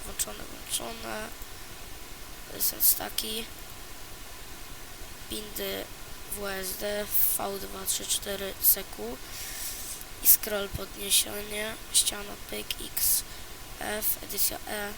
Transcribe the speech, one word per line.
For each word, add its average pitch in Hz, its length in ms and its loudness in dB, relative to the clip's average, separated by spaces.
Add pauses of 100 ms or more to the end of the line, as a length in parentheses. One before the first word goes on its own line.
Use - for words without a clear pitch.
Włączone, - 400 -2
włączone. 220 840 -4 (1300)
Sens - 340 6
taki. 220 500 0 (1900)
Bindy 101 540 -2 (480)
W 202 140 -2
S 190 300 -2
D, 208 300 0 (320)
V 196 200 0
dwa, 196 280 -4
trzy, - 200 2
cztery, 196 560 0
C - 220 8 (120)
Q. 226 200 -4 (1040)
I - 40 6
scroll, 202 420 6
podniesienie, 208 1040 0 (180)
ściana, 208 400 4 (180)
pyk, 208 160 -4 (280)
X, - 280 4 (580)
F, - 420 0
edycja 202 440 2
E. 208 320 -4